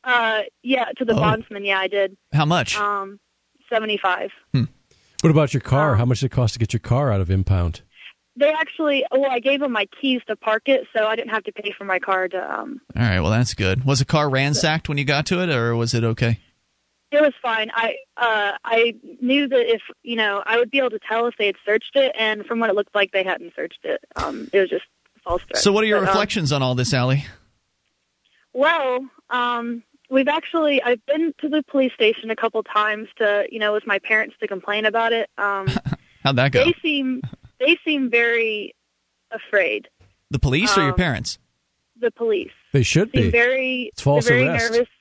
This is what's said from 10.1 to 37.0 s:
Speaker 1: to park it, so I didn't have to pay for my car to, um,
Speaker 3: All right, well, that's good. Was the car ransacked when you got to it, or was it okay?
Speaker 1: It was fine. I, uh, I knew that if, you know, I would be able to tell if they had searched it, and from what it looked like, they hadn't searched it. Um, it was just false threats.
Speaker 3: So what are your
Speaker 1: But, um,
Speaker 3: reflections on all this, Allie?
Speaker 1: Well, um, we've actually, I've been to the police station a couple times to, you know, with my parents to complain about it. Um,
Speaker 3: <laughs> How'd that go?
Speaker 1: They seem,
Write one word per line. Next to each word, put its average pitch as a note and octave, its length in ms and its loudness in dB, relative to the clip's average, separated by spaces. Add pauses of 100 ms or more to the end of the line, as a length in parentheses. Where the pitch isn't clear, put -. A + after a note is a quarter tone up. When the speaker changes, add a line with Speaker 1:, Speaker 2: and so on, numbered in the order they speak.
Speaker 1:
to G#3+ 100 -4
park A3 280 -2
it, C4 300 2
so A3 100 2
I A3 120 0
didn't A#3 140 -8
have G#3+ 120 -4
to G#3 80 -10
pay G#3 260 -10
for G3+ 60 -14
my F#3+ 160 -2
car F#3 300 -2
to, C#3 300 -6
um, - 200 -10 (160)
Speaker 3:
All A2+ 80 0
right, F#2+ 160 2
well, D#2+ 100 0
that's A2+ 240 0
good. G2 300 0
Was C#3 160 2
the C3 60 2
car D3 240 2
ransacked D3 580 0
when D3 100 -2
you C#3+ 60 -2
got C#3+ 240 0
to F3+ 160 0
it, F3+ 60 -2
or A#2 260 0
was A#2 180 -2
it A#2 120 0
okay? A2+ 340 0 (720)
Speaker 1:
It D4 100 4
was D4 200 4
fine. A3 340 -2
I, A3+ 220 -2 (180)
uh, G#3+ 380 0 (100)
I A3+ 320 2 (240)
knew C4+ 300 2
that A#3+ 220 2
if, A3 100 0 (200)
you A#3+ 140 -8
know, G3+ 300 -2
I A3 120 0
would A#3+ 140 0
be C#4 80 0
able B3+ 120 0
to G#3+ 80 -8
tell A3+ 280 -2
if A#3 100 -6
they G#3 80 0
had G3 200 -2
searched A3 300 -2
it, C4+ 220 2
and G#3+ 280 -2
from A#3 160 -4
what A3 80 0
it G3 60 2
looked G3+ 200 -4
like, G3+ 160 0
they F#3+ 120 0
hadn't E3+ 300 -6
searched D#3 300 -12
it. - 160 -4 (160)
Um, D3+ 380 -8
it G3 80 4
was F#3 80 0
just F3 160 -6 (400)
false F3+ 180 -4
threats. - 180 -4
Speaker 3:
So G3+ 120 4
what G#3+ 100 2
are A3 40 0
your G#3 120 2
Speaker 1:
But, G3 80 0
um, - 80 -
Speaker 3:
reflections F#3 380 0
on C3+ 100 0
all B2+ 100 0
this, B2 200 0
Allie? C3 320 2 (1300)
Speaker 1:
Well, C4+ 540 0 (220)
um, A#3+ 540 -4 (260)
we've C4 180 4
actually, D4+ 560 0
I've A#3+ 220 0
been D#4 340 0
to D4+ 100 -4
the D4+ 140 0
police C4 300 0
station A3 360 0
a A3 60 -2
couple A3+ 280 -2
times G#3+ 440 -2 (100)
to, G#3 320 0
you A3+ 100 -10
know, G#3 140 0
with G#3+ 140 -2
my G3 120 0
parents A3 420 -2
to G#3+ 60 -6
complain G3+ 380 -4
about A3+ 280 2
it. A3+ 240 -2
Um, G3 300 -2 (280)
Speaker 3:
<laughs> - 280 -20
How'd C3+ 120 2
that C3 160 4
go? - 120 4
Speaker 1:
They E4+ 180 4
seem, C4+ 400 -2 (380)